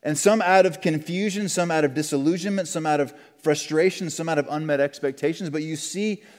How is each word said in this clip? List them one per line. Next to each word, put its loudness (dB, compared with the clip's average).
and -2
some 4
out 6
of 0
confusion, -2
some 0
out 2
of 2
disillusionment, -2
some -6
out 2
of -2
frustration, 0
some -4
out 2
of 0
unmet -2
expectations. -2
But -4
you -6
see -4